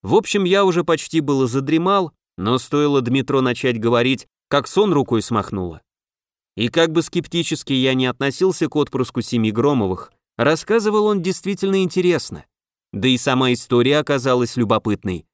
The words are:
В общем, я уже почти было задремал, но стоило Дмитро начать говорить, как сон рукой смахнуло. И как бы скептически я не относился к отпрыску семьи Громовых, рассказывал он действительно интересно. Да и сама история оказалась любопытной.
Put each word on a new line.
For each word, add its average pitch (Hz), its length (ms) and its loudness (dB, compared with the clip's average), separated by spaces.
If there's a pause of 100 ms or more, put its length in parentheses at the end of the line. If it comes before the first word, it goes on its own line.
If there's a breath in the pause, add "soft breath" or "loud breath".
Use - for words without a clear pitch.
В - 120 -2
общем, 202 300 2
я 196 200 4
уже 175 200 2
почти 160 360 0
было 135 260 0
задремал, 160 680 0 (260)
но 110 200 0
стоило 143 440 2
Дмитро 131 400 0
начать 123 360 0
говорить, 120 500 0 (200)
как 143 200 0
сон 202 240 2
рукой 123 280 0
смахнуло. 95 640 -4 (760)
И 113 120 -2
как 165 240 2
бы 165 100 2
скептически 165 720 -4
я 131 200 2
не 131 120 0
относился 139 600 -2
к - 80 -4
отпрыску 131 440 -2
семьи 110 300 0
Громовых, 113 640 0 (240)
рассказывал 208 680 0
он 208 160 0
действительно 196 600 -2
интересно. 175 640 -2 (480)
Да 101 160 0
и 127 80 4
сама 127 360 2
история 123 460 2
оказалась 127 580 0
любопытной. 104 760 -2